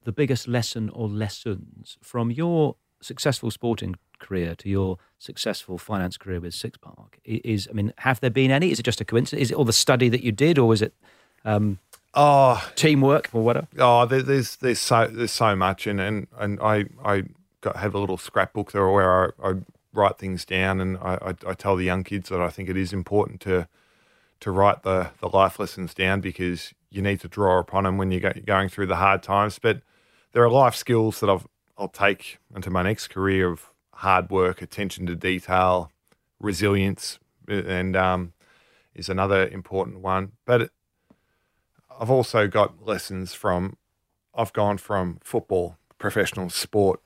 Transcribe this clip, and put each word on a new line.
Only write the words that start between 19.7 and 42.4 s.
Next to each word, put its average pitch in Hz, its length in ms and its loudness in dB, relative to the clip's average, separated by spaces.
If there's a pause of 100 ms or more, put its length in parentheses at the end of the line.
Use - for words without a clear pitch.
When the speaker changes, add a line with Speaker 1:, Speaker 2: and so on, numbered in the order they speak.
Speaker 2:
write 101 240 2
things 92 260 -8
down, 95 380 -2
and 92 160 -4
I, 92 160 -4
I, 92 360 -8
I 92 40 -4
tell 98 220 0
the 90 80 -2
young 90 200 -2
kids 98 240 -8
that 92 120 -4
I 87 100 -2
think 92 180 -12
it 92 80 -4
is 92 160 -4
important 98 500 -2
to, 90 260 0 (720)
to 104 100 -6
write 98 320 4
the, 92 280 0 (100)
the - 80 -6
life 95 300 2
lessons 92 360 -8
down 95 260 0
because 90 520 -6 (160)
you 98 140 -8
need 101 180 -2
to 85 80 -16
draw 92 300 2
upon 95 260 -2
'em 95 140 0
when 95 120 -2
you're 92 100 -2
go-, 95 260 -4
going 98 240 0
through 98 160 -4
the 90 100 0
hard 95 260 2
times. 101 360 0
But 107 240 0 (500)
there 120 100 4
are 120 80 6
life 123 240 6
skills 110 460 0
that 104 80 0
I've, 95 180 2 (300)
I'll 98 120 -8
take - 500 -4 (160)
into 95 160 -8
my 90 120 0
next 90 260 -2
career 95 420 0
of - 180 -10 (240)
hard 92 380 0
work, 92 320 0
attention 92 440 -10
to 87 100 -4
detail, 92 720 0 (500)
resilience, 98 800 -2 (280)
and, 92 500 -4
um, 92 360 0 (640)
is 87 160 -12
another 95 380 2
important 95 520 -8
one. 95 320 -4 (140)
But 123 240 2 (1300)
I've 117 120 -4
also 120 360 2